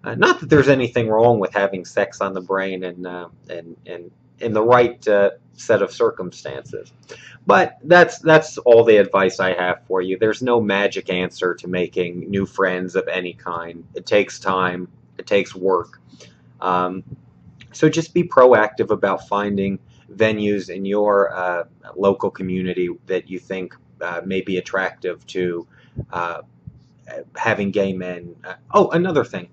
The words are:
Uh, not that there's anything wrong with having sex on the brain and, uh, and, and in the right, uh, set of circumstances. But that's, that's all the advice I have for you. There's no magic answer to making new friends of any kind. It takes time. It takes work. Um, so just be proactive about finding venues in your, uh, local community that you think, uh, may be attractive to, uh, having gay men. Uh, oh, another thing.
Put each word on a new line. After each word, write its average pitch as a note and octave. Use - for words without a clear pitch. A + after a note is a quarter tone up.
Uh, A2+
not E3
that C#3+
there's C#3
anything A#2+
wrong A#2
with F#2+
having G2
sex -
on G2
the F#2+
brain F#2+
and, F2+
uh, F2
and, E2+
and F2
in A2+
the G#2+
right, A#2+
uh, G2+
set G#2
of F#2+
circumstances. E2+
But F#3+
that's, E3+
that's D#3
all A#2
the A2
advice F#2+
I F#2
have F2+
for F#2
you. F#2
There's G#2+
no B2
magic G2
answer F2+
to -
making F2
new G2
friends F2+
of F#2+
any F2+
kind. E2+
It -
takes G#2
time. F#2
It -
takes G2+
work. F2+
Um, F2+
so D#3
just D#3+
be F3
proactive A2+
about G2
finding G2+
venues G#2
in G2
your, G2+
uh, F2+
local G2
community F#2
that F#2
you F#2
think, F#2
uh, E2+
may F#2+
be F#2
attractive F2+
to, F2
uh, E2+
having G#2
gay F#2+
men. F2+
Uh, F#2
oh, G3
another E3+
thing. F2+